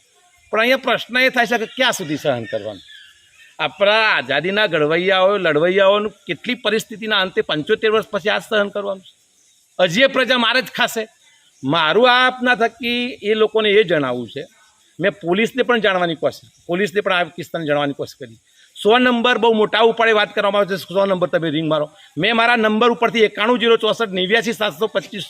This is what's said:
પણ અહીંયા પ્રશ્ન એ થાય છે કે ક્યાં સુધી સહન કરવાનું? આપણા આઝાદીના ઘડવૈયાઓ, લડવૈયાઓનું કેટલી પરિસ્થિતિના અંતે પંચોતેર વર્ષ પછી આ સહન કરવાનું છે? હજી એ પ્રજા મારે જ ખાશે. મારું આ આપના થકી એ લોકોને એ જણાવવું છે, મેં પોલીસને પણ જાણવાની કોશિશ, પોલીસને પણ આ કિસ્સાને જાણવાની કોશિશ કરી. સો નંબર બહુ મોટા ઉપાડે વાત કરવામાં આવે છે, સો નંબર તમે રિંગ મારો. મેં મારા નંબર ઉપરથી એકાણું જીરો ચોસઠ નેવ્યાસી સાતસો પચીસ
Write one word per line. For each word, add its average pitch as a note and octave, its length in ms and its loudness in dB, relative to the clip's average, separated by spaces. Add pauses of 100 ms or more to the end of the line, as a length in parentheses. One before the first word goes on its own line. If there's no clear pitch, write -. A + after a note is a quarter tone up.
(520)
પણ G#3+ 80 0
અહીંયા B3+ 180 2
પ્રશ્ન B3 400 -4
એ B3+ 120 2
થાય A#3+ 160 0
છે A3+ 120 0
કે G#3+ 80 -4
ક્યાં A#3+ 260 -2
સુધી D#3 260 -6
સહન B2 260 -2
કરવાનું? G#2 380 -8 (800)
આપણા G3 340 0
આઝાદીના F#3+ 720 0
ઘડવૈયાઓ, F3+ 720 2
લડવૈયાઓનું F#3+ 760 2 (140)
કેટલી G#3 280 -8
પરિસ્થિતિના G#3+ 640 -4
અંતે F#3+ 220 -2
પંચોતેર G#3 500 -2
વર્ષ G#3+ 140 0
પછી G3+ 240 -4
આ G3+ 100 0
સહન G3+ 300 -2
કરવાનું G3 340 -8
છે? - 120 -20 (680)
હજી F#3 180 2
એ C4+ 60 6
પ્રજા B3+ 300 0
મારે A#3+ 240 0
જ F#3 40 -14
ખાશે. A3+ 420 -4 (560)
મારું E3 480 4
આ B3+ 160 4
આપના B3 280 0
થકી A#3+ 680 -4
એ G#3 100 -2
લોકોને G#3+ 360 0
એ G3+ 140 4
જણાવવું C3 460 -2
છે, D3 160 -14 (540)
મેં F#3+ 120 0
પોલીસને G3+ 520 -2
પણ A#3 160 0
જાણવાની F3+ 360 0
કોશિશ, B2 340 -6 (180)
પોલીસને F#3 340 -2
પણ G3 120 -2
આ F3 100 0
કિસ્સાને E3 420 -8
જાણવાની C#3+ 280 -2
કોશિશ C3 260 -12
કરી. A#2 160 -16 (480)
સો A3 140 4
નંબર B3 400 2
બહુ A3+ 160 2
મોટા G#3+ 260 0
ઉપાડે A3+ 320 2
વાત G#3 240 0
કરવામાં G3+ 260 0
આવે F#3 160 -2
છે, - 20 -10
સો G3 260 -2
નંબર F3+ 220 0
તમે E3 220 -2
રિંગ D#3 200 -2
મારો. D3+ 220 -2 (260)
મેં G#3+ 180 0
મારા A#3 200 2
નંબર A3 340 2
ઉપરથી A#3 300 0
એકાણું G#3 400 2
જીરો A#3 180 4
ચોસઠ A3 320 -2
નેવ્યાસી F#3+ 440 -2
સાતસો G#3 340 -4
પચીસ G3 420 -6